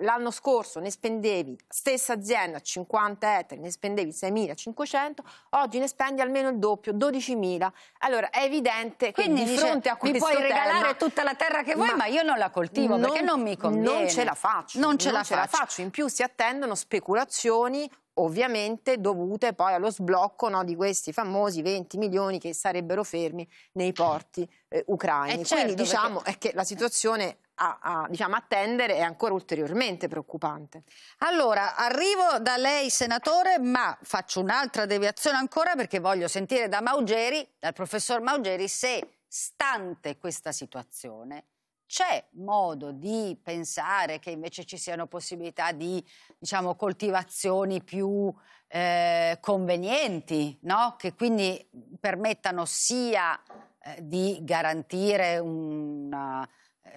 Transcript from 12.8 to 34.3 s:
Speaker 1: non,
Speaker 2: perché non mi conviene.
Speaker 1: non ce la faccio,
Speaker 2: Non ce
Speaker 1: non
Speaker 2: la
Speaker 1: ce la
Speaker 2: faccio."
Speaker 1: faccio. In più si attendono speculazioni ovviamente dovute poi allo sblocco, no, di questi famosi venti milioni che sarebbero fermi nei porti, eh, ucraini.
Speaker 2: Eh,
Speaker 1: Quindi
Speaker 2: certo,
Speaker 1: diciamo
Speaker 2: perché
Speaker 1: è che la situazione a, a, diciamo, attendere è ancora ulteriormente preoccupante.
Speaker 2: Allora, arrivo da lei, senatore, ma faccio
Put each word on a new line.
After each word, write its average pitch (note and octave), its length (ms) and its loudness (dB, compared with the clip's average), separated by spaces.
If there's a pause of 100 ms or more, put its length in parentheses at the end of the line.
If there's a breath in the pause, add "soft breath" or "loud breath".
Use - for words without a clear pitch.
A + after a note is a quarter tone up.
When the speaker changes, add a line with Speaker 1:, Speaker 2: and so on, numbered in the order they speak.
Speaker 1:
non, A#3+ 140 4
Speaker 2:
perché D#4 100 2
non E4 200 2
mi G#3 140 -2
conviene. A3 440 2
Speaker 1:
non - 100 2
ce A#3+ 160 2
la - 80 0
faccio, A3 460 -2
Speaker 2:
Non D4 180 4
ce C#4 140 2
Speaker 1:
non A3 80 2
Speaker 2:
la G#3 40 -2
Speaker 1:
ce G3 120 -2
la F3+ 120 2
Speaker 2:
faccio." - 160 -2
Speaker 1:
faccio. - 180 -6
In F#3 100 -4
più D4 180 -2
si - 140 0
attendono B3 520 0
speculazioni A#3 1120 0 (300 loud breath)
ovviamente A3 800 0
dovute G3+ 540 0
poi F#3+ 220 2
allo F#3+ 140 2
sblocco, F#3+ 600 0
no, F#3 160 0
di E3+ 100 -2
questi F#3 380 -2
famosi G3 480 0
venti F#3 360 -4
milioni F#3+ 400 0
che E3+ 160 -8
sarebbero F3+ 520 -2
fermi E3+ 420 -6 (260 soft breath)
nei F#3 200 -2
porti, E3 520 -2 (220 soft breath)
eh, - 200 -2
ucraini. D#3 540 0
Speaker 2:
Eh, - 40 -4
Speaker 1:
Quindi - 0 -
Speaker 2:
certo, C4 300 2
Speaker 1:
diciamo G#3+ 440 0
Speaker 2:
perché G3 120 -4
Speaker 1:
è - 60 -6 (120)
che - 80 -4
la F#3 80 2
situazione G#3+ 720 0 (240)
a, F3 200 0
a, D#3+ 280 -2
diciamo, F#3 260 0
attendere A3 640 0
è D#3+ 60 2
ancora F3+ 300 0
ulteriormente F3 760 -2
preoccupante. D#3 760 -8 (360 loud breath)
Speaker 2:
Allora, B3 580 2
arrivo D#4+ 640 2
da B3 160 2
lei, C4+ 320 2
senatore, D#4 680 2
ma B3 440 0
faccio F#3 400 -4